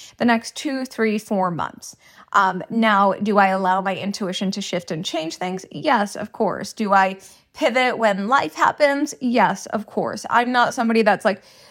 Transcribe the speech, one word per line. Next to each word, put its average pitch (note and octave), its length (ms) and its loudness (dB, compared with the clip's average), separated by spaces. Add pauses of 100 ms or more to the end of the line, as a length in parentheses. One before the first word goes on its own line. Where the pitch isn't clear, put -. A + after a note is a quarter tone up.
(180)
the - 80 0
next A#3 300 0
two, C4+ 300 -6
three, A3 340 -2
four F#3 320 -2
months. - 440 -8 (380)
Um, F#3 380 -2
now, G#3 420 4
do G#3 240 0
I G3 100 6
allow F#3+ 340 0
my F#3+ 140 -2
intuition F#3+ 560 -4
to G3 100 -8
shift F3+ 280 -6
and E3+ 160 -6
change E4 320 -6
things? F#3 320 -8
Yes, G#3 460 0
of - 160 -10
course. G3+ 420 -2
Do G3+ 200 0
I F#3+ 260 4 (340)
pivot B3+ 460 0
when G3+ 280 2
life C#4 280 0
happens? D4 680 2
Yes, A3 460 2
of G#3 180 -4
course. - 460 -4
I'm A#3+ 200 2
not A#3+ 220 2
somebody A3+ 300 2
that's G3+ 220 2
like, G3+ 180 0 (260)